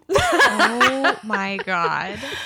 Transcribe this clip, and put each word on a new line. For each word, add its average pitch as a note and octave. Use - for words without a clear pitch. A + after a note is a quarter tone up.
Oh E4
my G3
God. F3